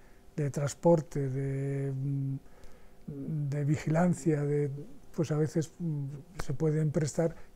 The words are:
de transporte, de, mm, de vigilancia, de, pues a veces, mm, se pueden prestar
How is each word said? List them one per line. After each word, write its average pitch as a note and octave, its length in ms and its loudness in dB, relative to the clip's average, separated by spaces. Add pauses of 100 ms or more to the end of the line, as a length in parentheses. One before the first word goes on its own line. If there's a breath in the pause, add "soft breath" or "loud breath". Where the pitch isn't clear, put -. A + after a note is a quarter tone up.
(360 soft breath)
de C#3+ 140 0
transporte, D3 800 4
de, C#3 640 -2
mm, C3+ 420 -2 (1120 soft breath)
de C#3+ 140 0
vigilancia, D#3 800 2
de, D3 260 2 (460)
pues D#3+ 160 0
a D3+ 60 2
veces, D#3 420 0
mm, D3+ 260 -2 (380)
se D3 100 -2
pueden D#3 380 2
prestar E3 460 0 (180 soft breath)